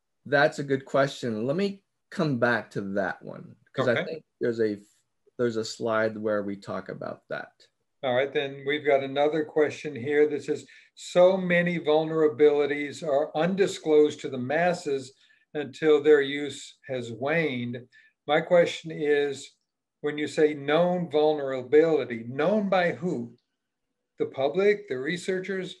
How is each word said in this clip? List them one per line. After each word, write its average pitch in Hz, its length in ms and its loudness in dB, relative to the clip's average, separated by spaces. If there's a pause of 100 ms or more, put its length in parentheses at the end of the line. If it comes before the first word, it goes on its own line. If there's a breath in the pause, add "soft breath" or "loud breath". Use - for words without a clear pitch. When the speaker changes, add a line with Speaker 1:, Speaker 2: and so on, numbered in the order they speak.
(260)
Speaker 1:
that's 143 320 2
a 147 60 -6
good 135 200 -2
question. 127 640 -2
Let 143 100 -2
me 196 260 -4 (280)
come 151 280 -2
back 117 340 0
to 104 100 -6 (100)
that 95 300 -4
one, - 340 -16 (160)
'cause 131 160 -2
I - 40 2
Speaker 2:
Okay. 151 120 -2
Speaker 1:
think - 200 -10 (140)
there's 117 220 -2
a, 104 180 0 (600)
there's 120 180 -2
a 110 80 -2
slide 110 540 -2
where 107 240 -2
we 101 140 -8
talk 98 340 -10
about - 380 -12
that. - 380 -12 (360)
Speaker 2:
All 127 120 -2
right, 139 180 0
then 139 340 -4
we've 147 180 -2
got 139 180 4
another 147 420 0
question 147 500 -2
here 147 340 2
that 147 140 -4
says, 143 240 -6 (280 loud breath)
"So 185 440 4
many 175 400 0
vulnerabilities 147 1200 2
are 151 320 0
undisclosed 160 840 2
to 143 80 -8
the 127 100 -8
masses 143 760 -2 (400 soft breath)
until 151 480 2
their 147 180 8
use 139 560 -6 (100)
has 120 260 -8
waned." 123 760 -4 (380 soft breath)
My 151 160 2
question 170 480 2
is, 147 640 -2 (460)
when 147 160 -4
you 151 80 -2
say 151 260 2
known 160 580 0
vulnerability, 139 1120 2
known 165 440 0
by 180 240 2
who? 127 420 -6 (840)
The 151 80 -2
public, 190 600 0
the 131 100 -4
researchers? 185 840 -6